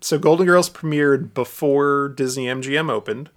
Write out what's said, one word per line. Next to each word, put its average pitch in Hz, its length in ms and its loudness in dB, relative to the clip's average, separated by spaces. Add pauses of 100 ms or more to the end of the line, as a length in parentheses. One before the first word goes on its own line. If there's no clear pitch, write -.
so - 180 -2
Golden 170 280 4
Girls 175 220 4
premiered 143 640 0
before 143 760 0
Disney 131 400 -4
M 127 140 -4
G 139 140 -4
M 160 140 -2
opened, 110 460 -6